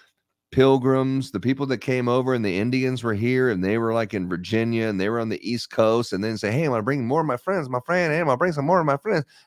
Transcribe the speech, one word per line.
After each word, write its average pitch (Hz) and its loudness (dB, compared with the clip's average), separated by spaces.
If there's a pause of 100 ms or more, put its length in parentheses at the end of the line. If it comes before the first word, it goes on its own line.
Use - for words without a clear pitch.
(520)
Pilgrims, 131 2
the 101 -6
people 135 -2
that 127 -2
came 127 -2
over 127 2
and 117 0
the 92 0
Indians 127 -2
were 113 0
here 127 2
and 92 0
they 101 0
were, 113 0
like, 113 -2
in 92 -4
Virginia 110 0
and 101 -2
they 95 0
were 117 0
on 113 -4
the - -6
East 117 -6
Coast 117 2
and 95 -2
then 110 -4
say, 104 -2
"Hey, 147 0
I'm 147 0
gonna 113 0
bring 127 -2
more 143 0
of 160 -2
my 123 -2
friends, 175 -4
my 127 -4
friend, 175 0
hey, 156 0
I'm 170 0
gonna 131 4
bring 175 2
some 143 -2
more 175 4
of 160 2
my 139 2
friends. 180 -2 (220)